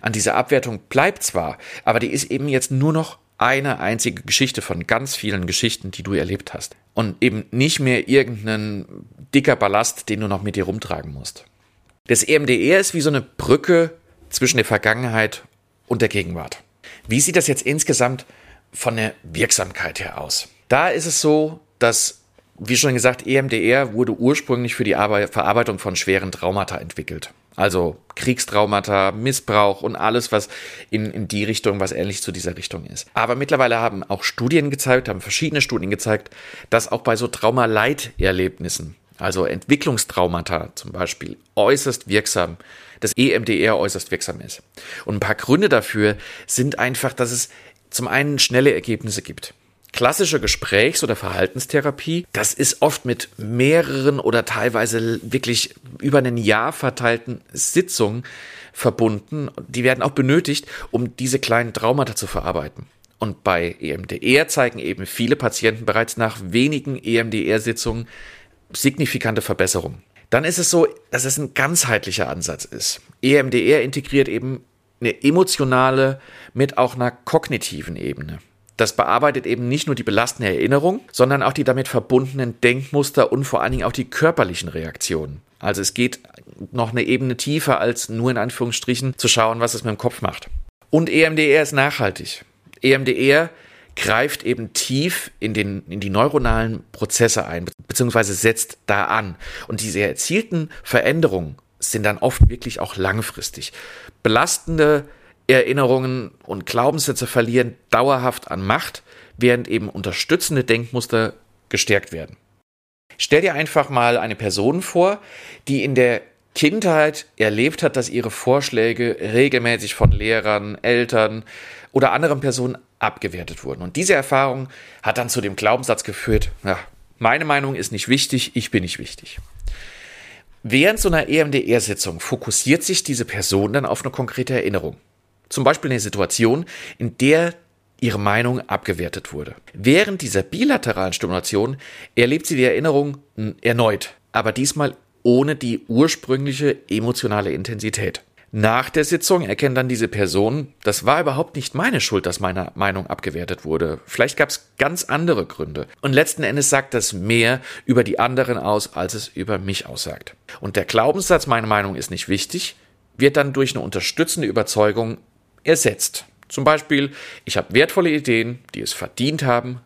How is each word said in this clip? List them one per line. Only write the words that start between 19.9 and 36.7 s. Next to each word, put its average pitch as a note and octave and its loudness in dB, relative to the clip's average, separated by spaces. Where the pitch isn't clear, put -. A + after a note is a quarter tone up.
her - -10
aus? - -6
Da D#3 4
ist D#3 -2
es D3+ 0
so, D#3 2
dass, - 2
wie A#2 0
schon C3 4
gesagt, B2 2
E C3 0
M C3+ 2
D A2 2
R B2 2
wurde A#2+ 2
ursprünglich B2 0
für - -2
die G2+ 2
Arbe-, G#2 2
Verarbeitung G#2+ 0
von F#2 -6
schweren F#2+ 0
Traumata F#2+ -2
entwickelt. - -12
Also F2+ 2
Kriegstraumata, G2+ 2
Missbrauch G#2+ 2
und - -4
alles, A2+ 0
was G#2+ 0
in, G#2+ -2
in G2+ -6
die G#2 -2
Richtung, G#2 0
was F#2+ -2
ähnlich F#2+ -4
zu - -6
dieser F2 -6
Richtung F2 -10
ist. - -14
Aber A2+ 0
mittlerweile C3 2
haben G#2+ -2
auch - -4
Studien C#3+ 0
gezeigt, B2+ 2
haben F#2 -4
verschiedene D3 -2
Studien G2 -2
gezeigt, G#2 -2
dass A2+ 2